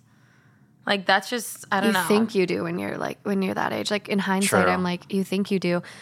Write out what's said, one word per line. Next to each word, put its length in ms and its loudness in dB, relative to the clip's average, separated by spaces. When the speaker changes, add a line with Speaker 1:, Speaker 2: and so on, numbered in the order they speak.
Speaker 1:
Like, 200 -2
that's 220 2
just, 440 -6
I 80 2
don't 80 4
Speaker 2:
You 60 4
Speaker 1:
know. 100 2
Speaker 2:
think 320 2
you 100 4
do 160 -2
when 160 -4
you're, 200 -6
like, 260 -6
when 180 0
you're 120 0
that 180 -2
age. 180 -4
Like, 180 -4
in 120 0
hindsight, 460 2
Speaker 3:
True. 60 4
Speaker 2:
I'm 120 0
like, 280 -4
"You 120 0
think 260 -2
you 80 2
do." 240 0